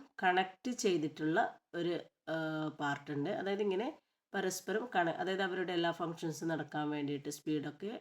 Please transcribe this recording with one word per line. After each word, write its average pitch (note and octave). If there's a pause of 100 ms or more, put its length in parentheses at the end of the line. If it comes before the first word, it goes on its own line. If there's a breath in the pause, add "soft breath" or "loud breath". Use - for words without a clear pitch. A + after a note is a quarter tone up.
(180)
കണക്ട് F#3+
ചെയ്തിട്ടുള്ള D#3 (360)
ഒരു, E3+ (340)
ആ, D#3+ (380)
പാർട്ട് C#3+
ഉണ്ട്. C#3+
അതായത് G3
ഇങ്ങനെ G3+ (440)
പരസ്പരം F#3+
കണ-, F3
അതായത് F#3+
അവരുടെ F#3
എല്ലാ E3+
ഫങ്ഷൻസും E3
നടക്കാൻ D3+
വേണ്ടിയിട്ട്, C#3+
സ്പീഡൊക്കെ D3+